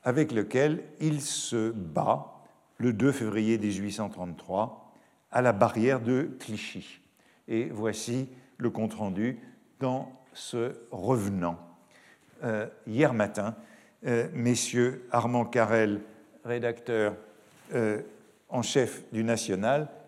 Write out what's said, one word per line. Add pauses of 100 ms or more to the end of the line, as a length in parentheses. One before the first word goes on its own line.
avec
lequel (180)
il
se
bat (340)
le
deux
février
dix-huit
cent
trente-trois (380)
à
la
barrière
de (100)
Clichy. (460)
Et
voici (280)
le
compte-rendu (400)
dans (220)
ce (180)
Revenant. (880)
Euh, (180)
hier
matin, (500)
euh,
messieurs
Armand
Carrel, (440)
rédacteur, (600)
euh, (460)
en
chef
du
National (180)